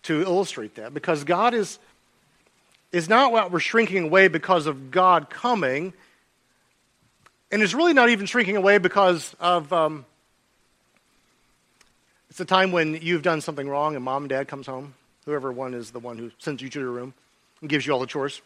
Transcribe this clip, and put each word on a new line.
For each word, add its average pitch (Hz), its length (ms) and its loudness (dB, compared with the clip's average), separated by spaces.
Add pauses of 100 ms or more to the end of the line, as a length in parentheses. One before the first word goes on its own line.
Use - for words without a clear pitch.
to 156 180 -2
illustrate 180 540 -2
that, 113 180 -14
because 151 300 -2
God 190 300 2
is, 214 260 -4 (1120)
is 175 180 -2
not 247 220 6
what 202 200 0
we're 170 80 0
shrinking 190 440 0
away 185 240 6
because 165 400 0
of 135 240 -8
God 175 380 4
coming, 175 640 -2 (1600)
and 214 120 2
it's 185 100 0
really 330 200 4
not 240 160 6
even 202 180 0
shrinking 208 280 0
away 202 220 6
because 180 600 2
of, 175 340 0
um, 156 320 0 (2250)
it's - 100 -20
a 185 60 -6
time 185 260 4
when 160 300 0
you've 165 220 -2
done 160 180 0
something 143 260 -8
wrong 147 280 -2
and 127 80 -8
mom 135 200 -4
and 139 60 -10
dad 135 180 -4
comes 135 200 -14
home, 135 260 -12 (320)
whoever 135 260 -6
one 127 220 -8
is 113 180 -12
the 120 80 -14
one 117 200 -14
who 117 180 -14
sends 139 240 -10
you 131 80 -12
to 147 100 -10
your 127 120 -6
room 123 240 -12 (460)
and 151 80 -14
gives 139 180 0
you 147 60 0
all 127 60 0
the 127 60 -2
chores. 139 400 -8